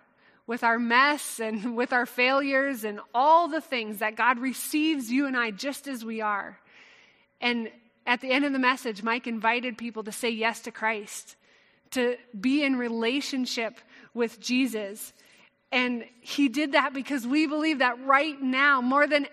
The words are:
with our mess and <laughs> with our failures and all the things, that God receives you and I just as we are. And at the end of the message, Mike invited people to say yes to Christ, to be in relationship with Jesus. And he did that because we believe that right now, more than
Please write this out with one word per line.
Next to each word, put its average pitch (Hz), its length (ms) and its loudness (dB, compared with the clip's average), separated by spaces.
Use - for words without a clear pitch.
with 240 160 -6
our 233 160 4
mess 247 600 2
and 220 360 -4
<laughs> - 0 -
with 240 160 0
our 247 140 2
failures 269 760 0
and 208 160 -6
all 311 340 6
the 311 120 -4
things, 220 380 -6
that 220 180 -2
God 240 220 4
receives 269 720 -2
you 277 160 2
and 262 100 -2
I 233 140 0
just 254 380 -8
as 247 160 -8
we 226 160 -6
are. 202 380 -4
And 233 300 -2
at 247 140 0
the 262 100 -4
end 269 140 2
of 285 80 0
the 269 60 -2
message, 247 440 0
Mike 226 240 -4
invited 233 520 -2
people 220 260 -10
to 214 80 -12
say 233 180 -4
yes 220 320 -2
to 240 80 -12
Christ, - 640 -6
to 247 240 0
be 262 240 2
in 269 140 2
relationship 240 1000 -2
with 226 260 -4
Jesus. 220 720 -2
And 247 340 -2
he - 280 0
did 277 240 -2
that 285 200 4
because 262 340 -4
we 302 200 2
believe 302 320 0
that 247 260 0
right 277 360 2
now, 269 400 4
more 269 260 4
than 285 260 2